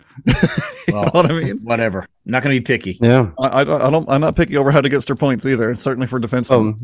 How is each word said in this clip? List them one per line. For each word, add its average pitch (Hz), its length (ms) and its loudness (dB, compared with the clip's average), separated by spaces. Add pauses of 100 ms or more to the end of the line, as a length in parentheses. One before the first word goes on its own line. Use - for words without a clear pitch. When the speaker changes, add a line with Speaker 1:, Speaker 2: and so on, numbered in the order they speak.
(260)
Speaker 1:
<laughs> - 40 2 (580)
You - 60 0
Speaker 2:
Well, 101 120 -2
Speaker 1:
know - 80 0
what 170 180 4
I - 20 -2
mean? 160 300 -4
Speaker 2:
whatever. 113 400 -2
I'm - 40 -20 (240)
not 123 120 0
gonna 139 120 2
be 123 60 0
picky. 110 400 -2
Speaker 3:
Yeah. 117 380 4
Speaker 1:
I, 131 80 2
I, 131 140 2
I 147 300 0
don't, 160 160 0
I'm 135 140 2
not 156 140 0
picky 165 200 0
over 139 160 2
how 151 100 4
to 135 60 2
get 135 180 -2
their 139 100 -4
points 131 300 -2
either, 117 240 0
and 120 100 -4
certainly 127 280 -4
for 131 120 -6
defensemen. 120 320 -4
Speaker 3:
Um, 110 320 2